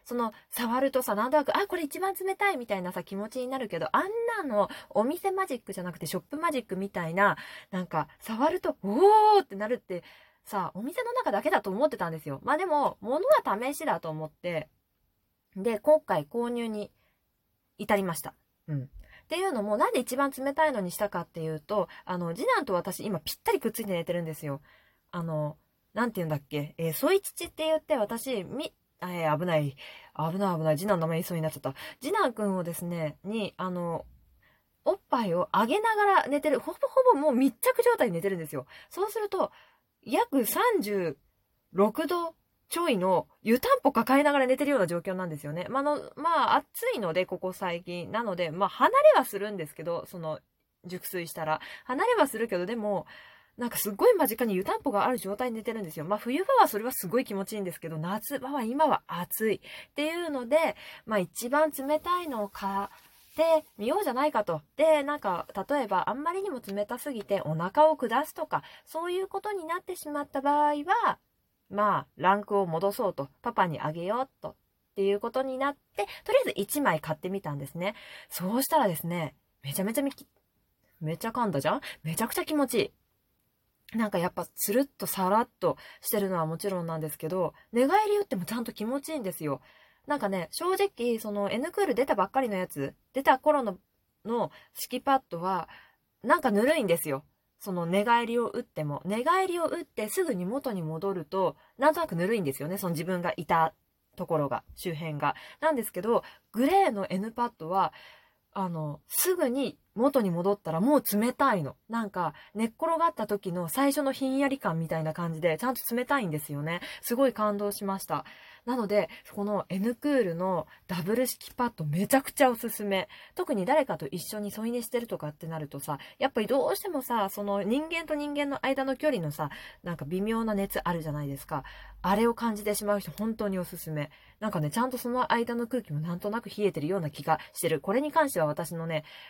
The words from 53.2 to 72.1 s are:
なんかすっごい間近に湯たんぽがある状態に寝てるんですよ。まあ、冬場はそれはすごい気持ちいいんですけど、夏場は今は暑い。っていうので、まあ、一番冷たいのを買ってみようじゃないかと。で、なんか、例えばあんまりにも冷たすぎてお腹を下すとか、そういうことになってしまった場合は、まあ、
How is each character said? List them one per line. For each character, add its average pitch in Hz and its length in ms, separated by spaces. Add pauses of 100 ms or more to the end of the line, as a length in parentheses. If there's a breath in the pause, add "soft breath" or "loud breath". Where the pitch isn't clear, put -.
な 240 120
ん - 20
か - 80
す - 120
っ 202 40
ご 330 120
い 494 80
間 320 140
近 226 160
に 214 100
湯 185 100
た 427 120
ん 453 60
ぽ 285 80
が 302 160
あ 240 40
る 254 60
状 196 180
態 254 140
に 226 80
寝 214 60
て 226 100
る 220 80
ん - 20
で 160 80
す 165 80
よ。 151 60
ま 202 120
あ、 - 20
冬 277 260
場 554 120
は 403 120
そ 208 100
れ 214 60
は 254 80
す - 160
ご 220 120
い - 40
気 - 80
持 196 140
ち - 80
い - 20
い 208 60
ん - 20
で 170 80
す - 80
け 165 80
ど、 160 80
夏 196 420
場 254 120
は 277 140
今 269 220
は 247 200
暑 180 440
い。 185 40
っ - 60 (340 loud breath)
て 294 100
い 320 120
う 349 140
の 247 160
で、 294 300 (300 loud breath)
ま 220 100
あ、 - 40
一 208 280
番 294 220
冷 285 280
た 359 220
い 339 80
の 233 160
を 302 60
買 196 340
っ - 40 (460 loud breath)
て 320 300 (140)
み 202 80
よ 330 160
う - 20
じ 294 60
ゃ - 20
な 262 140
い 302 40
か 214 140
と。 156 160 (160)
で、 302 260
な 294 140
ん 294 40
か、 185 260 (240)
例 277 140
え - 20
ば 190 220
あ 202 40
ん 269 100
ま 339 120
り 392 80
に 403 80
も 254 100
冷 202 240
た 240 140
す 294 120
ぎ 226 120
て 196 240
お 156 80
腹 196 340
を 311 80
下 254 300
す - 80
と 320 120
か、 147 160 (220 loud breath)
そ 330 220
う 359 40
い 359 120
う 381 40
こ 392 140
と 415 120
に 370 120
な 330 140
っ - 40
て 359 140
し 302 140
ま 294 100
っ 285 80
た 277 140
場 294 260
合 294 60 (100)
は、 403 340 (520)
ま 196 300
あ、 135 60 (120)